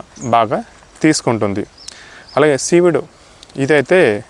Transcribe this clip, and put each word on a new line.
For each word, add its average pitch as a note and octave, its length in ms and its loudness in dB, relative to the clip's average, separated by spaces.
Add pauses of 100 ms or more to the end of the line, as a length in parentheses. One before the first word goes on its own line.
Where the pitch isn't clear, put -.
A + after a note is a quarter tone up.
(360)
బాగా A#2 240 0 (440)
తీసుకుంటుంది. A2 600 -2 (720)
అలాగే D3 180 2 (100)
సీవిడ్, E3+ 340 2 (640)
ఇదైతే D3+ 360 2 (300)